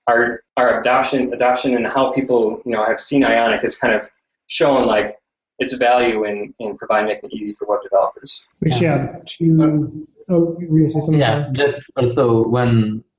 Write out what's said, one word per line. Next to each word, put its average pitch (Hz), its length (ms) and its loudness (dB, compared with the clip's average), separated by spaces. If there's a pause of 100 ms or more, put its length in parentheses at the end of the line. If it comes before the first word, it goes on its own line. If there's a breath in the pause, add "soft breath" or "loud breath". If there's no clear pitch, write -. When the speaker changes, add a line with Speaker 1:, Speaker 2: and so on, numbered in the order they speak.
Speaker 1:
our, 120 340 0 (160)
our 120 220 2
adoption, 123 540 0
adoption 123 420 0
and 113 120 0
how 131 240 0
people, 120 540 0
you 120 80 -4
know, 110 100 0
have 113 160 0
seen 139 240 0
Ionic 113 380 2
has 113 160 -4
kind 117 160 0
of 107 160 -4 (380)
shown, 131 400 2
like, 104 300 0 (400)
its 127 160 -4
value 120 520 2
in, 104 340 -8
in 107 160 -8
providing, 107 320 -2
making 104 220 -6
it - 40 -14
easy 104 200 -8
for - 120 -12
web 104 160 -2
developers. - 640 -2 (140)
Speaker 2:
Which, - 220 0
Speaker 3:
Yeah. 139 320 0
Speaker 2:
yeah, - 120 -16
to, 160 800 0 (220)
oh, 170 300 0
you 175 80 -10
were 156 120 2
gonna 151 100 4
say 156 100 -4
something, 151 220 2
Speaker 3:
Yeah, 135 220 0
Speaker 2:
sorry? 131 100 -6
Speaker 3:
just - 240 0 (180)
also 120 500 2
one 117 600 0 (140)